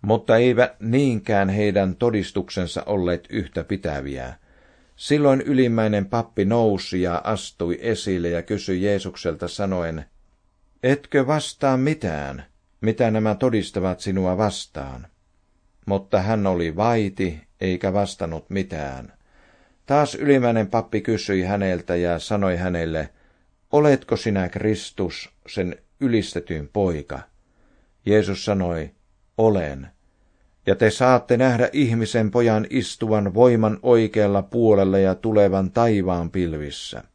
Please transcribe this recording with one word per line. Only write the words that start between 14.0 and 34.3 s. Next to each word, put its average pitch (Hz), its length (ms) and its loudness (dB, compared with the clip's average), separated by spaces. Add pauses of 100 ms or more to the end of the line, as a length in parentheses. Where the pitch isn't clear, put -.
vastaan?" 71 680 -6 (760)
Mutta 98 360 -2
hän 104 260 0
oli 85 280 -2
vaiti, 98 680 -2 (200)
eikä 92 320 -2
vastannut 92 560 -4
mitään. 76 640 -8 (720)
Taas 143 300 0
ylimmäinen 123 520 2
pappi 110 340 -2
kysyi 101 420 -2
häneltä 92 520 -2
ja 85 240 0
sanoi 98 380 -2
hänelle, 82 520 -4 (600)
"Oletko 143 440 2
sinä 95 340 -2
Kristus, 101 800 -4 (180)
sen 90 280 -6 (240)
ylistetyn 95 720 -2
poika?" 78 460 -2 (840)
Jeesus 98 400 2
sanoi, 87 460 -2 (460)
"Olen. 82 500 0 (800)
Ja 98 100 4
te 110 140 4
saatte 123 480 2
nähdä 123 360 2
ihmisen 113 580 0
pojan 110 380 2
istuvan 107 640 -2
voiman 110 480 4
oikealla 107 600 4